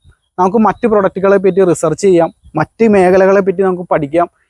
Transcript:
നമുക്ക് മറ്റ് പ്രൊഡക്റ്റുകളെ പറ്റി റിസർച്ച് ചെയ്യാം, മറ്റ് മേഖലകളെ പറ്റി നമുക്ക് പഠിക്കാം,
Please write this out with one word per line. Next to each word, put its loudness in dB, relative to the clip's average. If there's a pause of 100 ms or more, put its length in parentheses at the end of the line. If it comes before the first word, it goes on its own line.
(400)
നമുക്ക് 0
മറ്റ് 0
പ്രൊഡക്റ്റുകളെ 0
പറ്റി 0
റിസർച്ച് -2
ചെയ്യാം, 2 (260)
മറ്റ് -4
മേഖലകളെ 2
പറ്റി -2
നമുക്ക് -4
പഠിക്കാം, -2 (220)